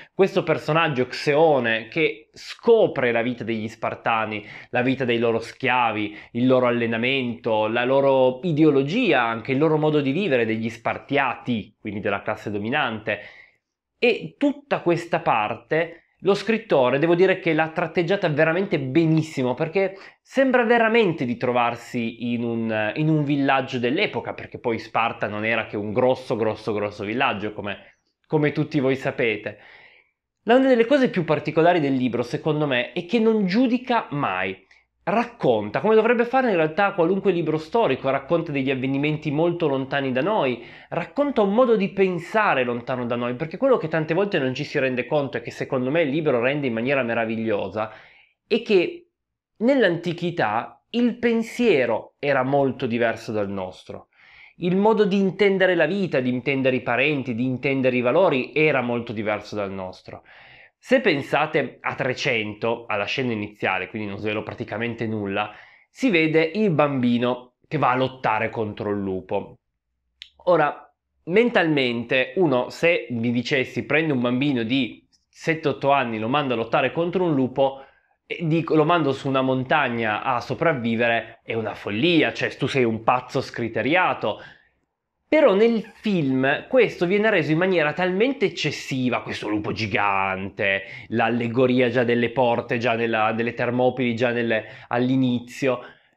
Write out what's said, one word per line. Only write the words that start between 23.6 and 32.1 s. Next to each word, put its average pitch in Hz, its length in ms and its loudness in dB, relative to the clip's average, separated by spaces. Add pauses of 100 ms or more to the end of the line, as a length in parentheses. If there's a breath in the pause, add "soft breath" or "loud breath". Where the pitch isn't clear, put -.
dell'epoca, 120 560 -2
perché - 240 -14
poi 113 220 -4
Sparta 113 480 -2
non 104 160 -6
era 113 220 -2
che 113 100 -10
un 104 160 -6
grosso, 123 420 0
grosso, 110 380 -2
grosso 104 320 -4
villaggio, 107 480 -2
come, - 460 -12 (280)
come 147 240 0
tutti 147 300 -2
voi 131 160 2
sapete. 110 640 -4 (840 loud breath)
La, 226 140 4
una 262 100 4
delle 233 200 4
cose 262 220 2
più 185 140 -2
particolari 160 560 2
del 139 160 0
libro, 123 300 -2